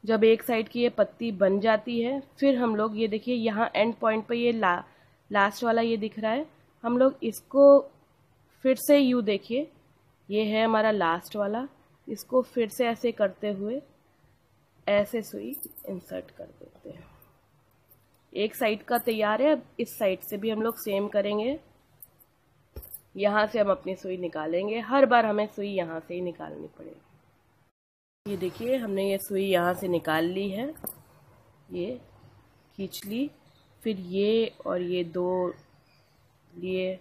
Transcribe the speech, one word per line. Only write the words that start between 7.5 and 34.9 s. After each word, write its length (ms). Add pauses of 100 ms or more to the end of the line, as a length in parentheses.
फिर 140
से 220
यूँ 240
देखिए, 500 (580)
ये 140
है 200
हमारा 260
last 460
वाला, 320 (400)
इसको 340
फिर 260
से 200
ऐसे 240
करते 400
हुए 300 (1040)
ऐसे 340
सुई 340 (320)
insert 420
कर 160
देते 440
हैं। 160 (1300)
एक 200
side 280
का 160
तैयार 440
है, 100
अब 140 (140)
इस 180
side 220
से 160
भी 140
हम 120
लोग 140
same 320
करेंगे। 520 (1600)
यहाँ 300
से 120
हम 120
अपनी 260
सुई 200
निकालेंगे, 600
हर 280
बार 200
हमें 200
सुई 220
यहाँ 320
से 140
ही 60
निकालनी 460
पड़ेगी। 340 (1300)
ये 60
देखिए, 400
हमने 340
ये 80
सुई 260
यहाँ 300
से 140
निकाल 360
ली 260
है, 240 (1000)
ये 280 (760)
खींच 280
ली, 260 (520)
फिर 180
ये 560 (100)
और 160
ये 220